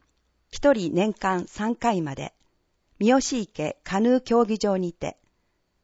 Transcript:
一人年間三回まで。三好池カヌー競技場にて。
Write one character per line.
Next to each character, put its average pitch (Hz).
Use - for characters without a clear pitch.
一 -
人 190
年 196
間 185
三 226
回 214
ま 143
で。 -
三 208
好 262
池 156
カ 190
ヌ 247
ー 254
競 233
技 214
場 202
に 180
て。 -